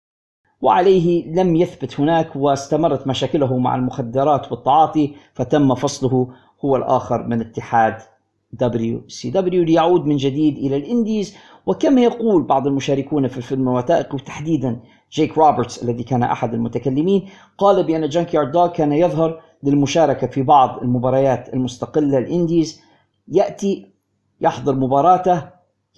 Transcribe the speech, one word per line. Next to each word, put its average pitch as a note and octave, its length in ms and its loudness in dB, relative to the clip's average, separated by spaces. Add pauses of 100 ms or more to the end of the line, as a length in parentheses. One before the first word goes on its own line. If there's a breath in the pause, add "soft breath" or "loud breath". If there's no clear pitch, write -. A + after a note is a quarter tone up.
(600)
وعليه F3+ 720 2
لم F3+ 240 2
يثبت E3+ 440 -2
هناك، D#3+ 360 0
واستمرت C#3+ 680 0
مشاكله C3 520 0
مع B2+ 160 0
المخدرات C3 800 -2
والتعاطي، D3 640 0 (200 loud breath)
فتم C3+ 400 2
فصله B2+ 540 -2 (360 loud breath)
هو C#3 120 2
الآخر A#2 500 -2
من A#2 140 -2
اتحاد A2+ 560 0 (560)
دبليو A#2 560 -4
سي - 220 -12
دبليو F3+ 320 0
ليعود E3 440 2
من D3 100 2
جديد C#3 400 0
إلى C#3 200 -4
الإنديز، G#3+ 600 -4 (300 loud breath)
وكما C4 340 2
يقول A3+ 420 2
بعض C3+ 240 0
المشاركون C#3 600 -2
في - 80 -10
الفيلم C3 320 -4
الوثائقي، B2+ 460 0
وتحديدًا C3+ 640 -4 (320 soft breath)
جيك D3+ 260 0
روبرتس C#3 440 0
الذي A#2+ 200 -4
كان A#2+ 200 -2
أحد A#2 320 -4
المتكلمين، C#3 720 -2 (300 loud breath)
قال G3 260 4
بأن D#3+ 240 -2
جانكيارد D3+ 440 -2
دوغ F3 140 4
كان D#3+ 260 0
يظهر D#3+ 480 0 (220 loud breath)
للمشاركة C#3 640 2
في C3+ 160 -4
بعض C3+ 400 4
المباريات B2+ 720 0
المستقلة C3 640 -2
الإنديز، E3 640 0 (480 soft breath)
يأتي G3 640 -2 (500)
يحضر C#3 340 -2
مباراته، D#3+ 800 2 (440)